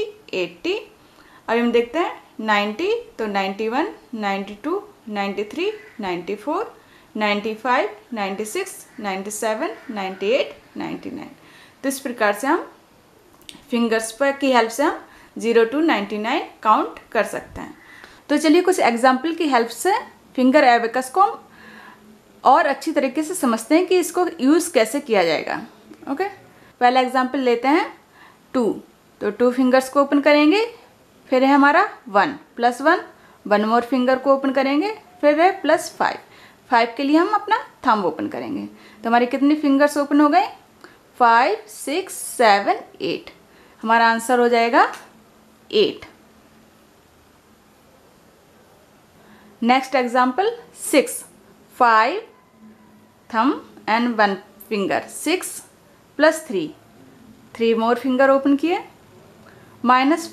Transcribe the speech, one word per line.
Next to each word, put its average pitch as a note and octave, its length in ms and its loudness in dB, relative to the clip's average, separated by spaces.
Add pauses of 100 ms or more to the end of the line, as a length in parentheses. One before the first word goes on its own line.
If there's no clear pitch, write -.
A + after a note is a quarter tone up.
(340)
एटी। F#3 420 -4 (720)
अभी A3+ 120 0
हम A#3+ 120 0
देखते A#3+ 280 0
हैं - 220 -6 (180)
नाइंटी, G#3+ 520 -2 (260)
तो A3+ 100 -6
नाइंटी G3 420 -4
वन, D4 220 -4 (240)
नाइंटी G3+ 480 -6
टू, F4+ 180 -4 (280)
नाइंटी G3+ 340 -6
थ्री, E4+ 280 -6 (280)
नाइंटी F3+ 360 -6
फ़ोर, E4 380 -6 (420)
नाइंटी G#3 400 -2
फ़ाइव, C4 420 -2 (160)
नाइंटी G3+ 320 -6
सिक्स, F#4+ 400 -10 (140)
नाइंटी G3 320 -8
सेवन, A#3 440 -6 (140)
नाइंटी G3 420 -6
एट, - 240 -2 (220)
नाइंटी - 340 -10
नाइन। - 240 -16 (480)
तो C4+ 60 -2
इस C4 100 -6
प्रकार A3+ 340 -2
से A#3 140 -6
हम E4 200 0 (1040)
fingers A3+ 400 -2
पर C#4 200 -2
की C4+ 200 -2
help A3+ 200 2
से C#4 120 -2
हम F#4+ 220 -2 (300)
zero A3+ 300 2
to C#4+ 180 -2
नाइंटी G#3+ 340 -2
नाइन A#3+ 320 -4 (140)
count C4 360 0 (120)
कर G#3+ 140 0
सकते - 360 -12
हैं। - 160 -16 (520)
तो D4 80 2
चलिए D#4+ 240 4
कुछ F4+ 200 2
example B3+ 540 2
की E4 140 -4
help A#3 200 0
से G4+ 300 -2 (360)
finger C4 300 4
abacus A#3+ 440 2
को F#4 120 0
हम G#4 180 2 (1040)
और D4+ 220 4
अच्छी C#4+ 260 -4
तरीके C4+ 320 -2
से D#4 120 -8
समझते A#3 400 -2
हैं F4+ 120 2
कि F#4 120 2
इसको F4 260 -2 (140)
यूज़ D#4 340 2
कैसे A3+ 260 0
किया G#3+ 240 0
जाएगा। D#3+ 320 -2 (560)
ओके, F4+ 160 -4 (540)
पहला B3 180 4
example B3+ 400 -2
लेते A#3+ 280 0
हैं E4 180 2 (680)
टू। B3+ 100 0 (580)
तो G#3 100 -2
two A#3+ 200 2
fingers B3+ 380 2
को C#4+ 120 2
open C#4+ 200 2
करेंगे, D4+ 440 4 (640)
फिर C4 140 2
है C4+ 100 4
हमारा C#4+ 300 4 (260)
one F#3+ 220 2 (240)
Plus A#3+ 260 0
one, E4+ 200 2 (440)
one G#3 200 2
more A#3 180 2
finger B3+ 360 0
को C4+ 140 2
open C4+ 180 0
करेंगे, C#4 380 0 (320)
फिर D4 200 4
है F#4 100 6 (100)
प्लस D#4 360 0
फ़ाइव। - 200 -2 (520)
फ़ाइव A#3 280 2
के C#4+ 60 -4
लिए D4 140 2
हम G4 160 2
अपना G4+ 260 -2 (280)
thumb G#3+ 180 2
open G#2+ 220 -4
करेंगे। A#2 380 -10
तो - 440 -12
हमारे A3+ 160 4
कितने C4+ 320 2
fingers C#4+ 400 2
open C#4+ 240 0
हो D4 80 4
गए? F4 180 2 (680)
फ़ाइव, B3 400 4 (100)
सिक्स, - 460 -8
सेवन, A3+ 640 0 (220)
एट। - 300 -8 (520)
हमारा A3+ 260 4
answer A3+ 300 0
हो A#3+ 100 4
जाएगा A#3+ 420 2 (800)
एट। G3 340 0 (3500)
नेक्स्ट B3+ 340 0
एग्जांपल B3+ 600 0 (260)
सिक्स, - 420 0 (520)
फ़ाइव, B3 520 2 (1000)
thumb A#3 220 2 (360)
and A#3 300 0
one G3+ 160 4 (360)
finger, F#3+ 280 -2 (120)
six - 420 -4 (680)
plus G#3+ 280 2
three, F3+ 200 -4 (880)
थ्री A3+ 200 2
मोर A#3 240 2
फिंगर C4+ 300 2
ओपन C#4 260 4
किए, E4+ 240 -2 (1040)
माइनस C4+ 500 2